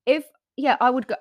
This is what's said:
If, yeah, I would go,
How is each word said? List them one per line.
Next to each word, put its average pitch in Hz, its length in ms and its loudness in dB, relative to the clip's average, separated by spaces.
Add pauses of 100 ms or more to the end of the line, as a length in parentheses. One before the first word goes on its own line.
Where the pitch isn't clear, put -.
If, 294 180 0 (320)
yeah, 269 240 0
I 247 120 2
would 254 160 -2
go, 220 140 -6